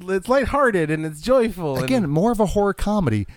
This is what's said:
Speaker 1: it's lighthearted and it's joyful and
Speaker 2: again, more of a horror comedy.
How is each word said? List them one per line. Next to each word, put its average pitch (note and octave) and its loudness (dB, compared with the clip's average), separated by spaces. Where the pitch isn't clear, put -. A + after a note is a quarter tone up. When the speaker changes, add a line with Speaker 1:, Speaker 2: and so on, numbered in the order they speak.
Speaker 1:
it's F#3+ -2
lighthearted A#3+ 2
and D#3 -2
it's D3+ -10
joyful F#3 0
and B2+ -2
Speaker 2:
again, G3+ 0
more F3 2
of G#3 0
a G#3+ 4
horror G3+ 0
comedy. C#3+ 0